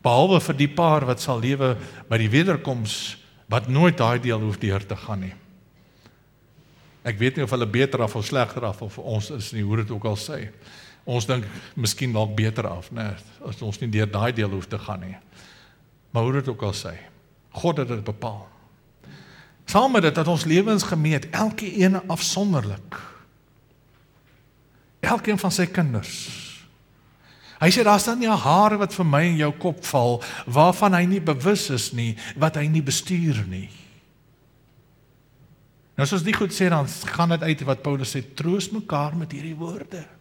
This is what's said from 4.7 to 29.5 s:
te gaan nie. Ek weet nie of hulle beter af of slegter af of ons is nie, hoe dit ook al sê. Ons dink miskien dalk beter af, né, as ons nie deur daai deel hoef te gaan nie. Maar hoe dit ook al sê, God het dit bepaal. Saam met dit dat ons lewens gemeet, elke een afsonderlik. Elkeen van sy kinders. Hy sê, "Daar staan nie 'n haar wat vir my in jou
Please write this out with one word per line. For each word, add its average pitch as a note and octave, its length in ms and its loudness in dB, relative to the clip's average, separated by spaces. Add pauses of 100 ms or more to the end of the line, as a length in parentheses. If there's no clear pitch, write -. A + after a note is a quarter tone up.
te G#2 100 -8
gaan G2 300 -8
nie. F#2+ 80 -10 (1700)
Ek A2+ 160 -4
weet B2+ 160 2
nie D3+ 80 0
of C#3 80 -2
hulle B2 160 0
beter A#2+ 360 2
af A2 120 -4
of G#2+ 80 -4
slegter B2 440 -2
af G2 160 -8
of G2+ 140 -12
ons G#2+ 380 -4
is G#2+ 200 -8
nie, G#2+ 80 -2
hoe G#2+ 180 0
dit G#2+ 100 -6
ook G#2+ 160 -4
al G#2 120 -2
sê. - 200 -10 (680)
Ons A#2+ 200 -2
dink B2 160 0 (360)
miskien A#2+ 360 -2
dalk G#2+ 200 2
beter A2 320 0
af, F2 280 -10
né, A2 140 -6 (380)
as G2+ 160 -10
ons G2+ 160 -6
nie A#2+ 120 -4
deur G#2+ 160 2
daai G#2 280 0
deel G#2 160 -2
hoef F#2+ 200 -6
te G#2 80 -6
gaan F#2 240 -10
nie. F#2 120 -12 (960)
Maar A#2 160 2
hoe C3 100 0
dit C3 140 -4
ook G#2+ 160 -4
al G2 80 -2
sê, E2+ 200 -10 (640)
God D#3 220 0
het A#2+ 100 -4
dit G#2+ 120 -6
bepaal. G#2+ 420 -8 (1200)
Saam B3+ 260 4
met G3+ 120 6
dit D3 100 2
dat D#3+ 120 2
ons E3+ 200 0
lewens G3 380 4
gemeet, D#3 500 0
elke G#3+ 320 -2
een F#3+ 300 4 (100)
afsonderlik. D#3+ 880 -2 (2000)
Elkeen G#3+ 400 0
van F3 140 0
sy F3+ 160 2
kinders. - 680 -2 (1200)
Hy D#3+ 80 6
sê, A3 160 4
"Daar G#3 160 6
staan A#3 180 -2
nie A#3 100 0
'n G#3+ 80 4
haar G3+ 420 4
wat G3+ 160 -2
vir F3+ 100 0
my D3 180 4
in E3+ 140 2
jou D3+ 160 2